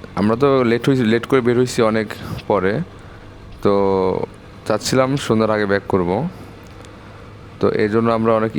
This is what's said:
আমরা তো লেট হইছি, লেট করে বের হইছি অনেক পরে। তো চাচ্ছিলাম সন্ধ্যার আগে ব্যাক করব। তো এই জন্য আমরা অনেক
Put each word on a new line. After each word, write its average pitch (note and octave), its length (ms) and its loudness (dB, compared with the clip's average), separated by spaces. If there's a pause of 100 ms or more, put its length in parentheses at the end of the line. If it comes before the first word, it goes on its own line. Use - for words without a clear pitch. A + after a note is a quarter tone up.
(160)
আমরা G#2 200 2
তো C3+ 280 4
লেট A#2 260 2
হইছি, C3 140 2
লেট A2+ 220 2
করে C3+ 160 2
বের A#2+ 160 2
হইছি B2 240 0
অনেক A2 260 2 (400)
পরে। G2+ 320 2 (840)
তো G2+ 120 4 (920)
চাচ্ছিলাম C3 500 0
সন্ধ্যার A2 340 0
আগে G#2+ 140 0
ব্যাক G2 220 0
করব। F#2+ 400 0 (1300)
তো G2+ 100 2
এই G#2+ 200 0
জন্য A2+ 220 2
আমরা A2+ 220 2
অনেক A2 260 0